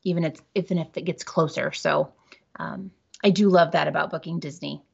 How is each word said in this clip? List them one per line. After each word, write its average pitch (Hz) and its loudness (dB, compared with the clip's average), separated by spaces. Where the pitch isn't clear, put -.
even 170 0
if, 156 -4
even 180 -2
if 160 -6
it 156 -6
gets 165 -6
closer. 147 0
So, 151 0
um, 185 -10
I 208 6
do 196 4
love 170 6
that 151 2
about 156 -2
booking 170 -6
Disney. 147 -10